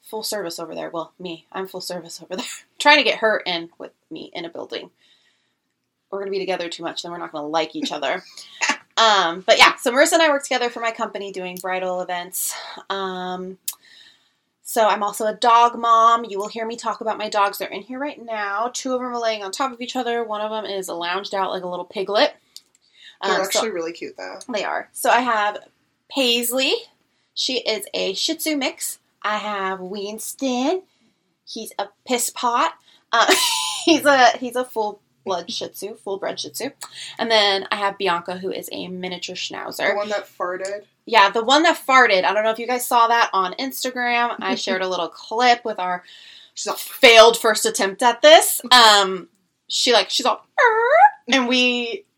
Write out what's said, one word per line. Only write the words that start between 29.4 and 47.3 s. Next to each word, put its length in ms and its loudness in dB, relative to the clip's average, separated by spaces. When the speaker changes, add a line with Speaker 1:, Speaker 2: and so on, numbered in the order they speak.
Speaker 1:
Winston. 1000 -4
He's 340 -14
a 100 -6
piss 240 -2
pot. 440 -2
Uh, 220 4
<laughs> 260 -8
he's 200 4
a, 240 6
he's 180 -8
a 80 -2
full 360 -6
blood 260 -6
Shih 180 -8
Tzu, 280 -12
full 220 -8
bred 200 -8
Shih 120 -10
Tzu. 200 -8
And 120 -4
then 420 2
I 40 -2
have 220 -4
Bianca, 400 -4
who 140 -6
is 200 -10
a 160 -10
miniature 460 -10
Schnauzer. 560 -6
Speaker 2:
The 60 -2
one 140 -4
that 180 -6
farted? 560 -8
Speaker 1:
Yeah, 240 6
the 140 -2
one 200 6
that 200 4
farted. 400 6
I 100 2
don't 100 0
know 60 2
if 80 -4
you 80 -8
guys 200 -2
saw 220 4
that 240 2
on 220 0
Instagram. 840 -2
I 140 -2
Speaker 2:
<laughs> 20 -4
Speaker 1:
shared 260 -2
a 60 -2
little 200 -4
clip 560 0
with 140 -6
our 260 -4
Speaker 2:
She's 140 -8
all 80 -6
Speaker 1:
failed 600 8